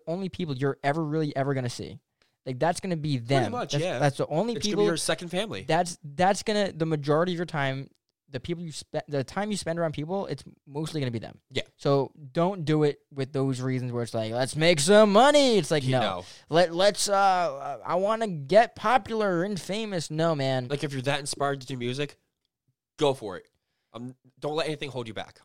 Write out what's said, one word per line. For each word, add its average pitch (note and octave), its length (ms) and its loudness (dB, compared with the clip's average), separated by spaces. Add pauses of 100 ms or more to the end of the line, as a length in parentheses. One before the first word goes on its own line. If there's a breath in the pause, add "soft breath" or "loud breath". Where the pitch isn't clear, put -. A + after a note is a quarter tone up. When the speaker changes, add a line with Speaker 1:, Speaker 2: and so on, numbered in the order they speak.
Speaker 1:
only F3+ 220 -4
people D#3 260 -6
you're C3+ 280 -2
ever C#3+ 200 0
really D3+ 320 -2
ever C#3 180 -2
gonna B2+ 160 -2
see. - 300 -10 (460)
Like, C3 140 -6
that's E3 200 0
gonna F#3 180 -4
be D3 200 -2
Speaker 2:
Pretty A#2 100 -6
Speaker 1:
them. C3+ 240 2
Speaker 2:
much, A#3 220 -6
Speaker 1:
That's, C#3+ 100 0
Speaker 2:
yeah. E3 160 -4
Speaker 1:
that's C#3 180 2
the C#3+ 100 -2
only G3+ 260 -2
Speaker 2:
It's G#3+ 120 -4
gonna G#3 60 -2
Speaker 1:
people G#3 120 2
Speaker 2:
be - 40 4
your E3 100 2
second E3 320 -4
family. F3 380 -4
Speaker 1:
That's, E3+ 360 0
that's F3 380 2
gonna, G#3 300 0
the D#3 140 -2
majority D#3+ 480 0
of E3 40 -4
your F3 80 -4
time, C3+ 440 -4 (420)
the C3+ 80 -8
people E3+ 240 -8
you D#3+ 80 -10
spe-, - 360 -8
the C#3+ 160 -2
time G3+ 280 -4
you G3+ 60 -2
spend E3 200 -4
around E3 160 -2
people, F3 340 -6
it's - 160 -8 (220)
mostly D3+ 360 -6
gonna B2+ 100 -2
be A2+ 80 -4
them. - 200 -12 (120)
Speaker 2:
Yeah. - 120 -4 (140)
Speaker 1:
So C#3 340 2 (200)
don't F3 340 0
do D3+ 180 2
it C#3+ 180 0 (100)
with C#3 220 -6
those C3+ 260 0
reasons B2+ 320 -4
where A#2+ 120 -2
it's A2+ 100 -6
like, A2 180 -4
"Let's B2 240 -2
make D#3+ 240 4
some G#3 320 8
money." C4 460 8
It's D#3 140 0
like, D3+ 120 2
Speaker 2:
You C3 100 0
Speaker 1:
"No. B2+ 60 4
Speaker 2:
know. F#2+ 260 -2 (240 loud breath)
Speaker 1:
Let, E3 240 4
let's, F#3+ 360 2
uh, E3+ 760 2
I C#3+ 120 -2
wanna A3 320 0
get F3+ 480 4
popular G#3+ 680 0
and G3+ 160 -4
famous." G3 520 -6
No, D#3+ 240 0
man. C3 340 0
Speaker 2:
Like, C#3 140 -4
if C#3+ 100 -6
you're C3 100 -4
that C#3 160 0
inspired C#3 420 -4
to B2+ 60 -16
do C3+ 80 -6
music, B2+ 420 -6 (800)
go C#3+ 180 4
for G2 220 -10
it. - 100 -16 (460)
Um, B2 220 -12 (240)
don't D3+ 160 -6
let D3+ 120 -2
anything D3+ 240 -6
hold A#2+ 160 -8
you A2 80 -12
back. - 300 -12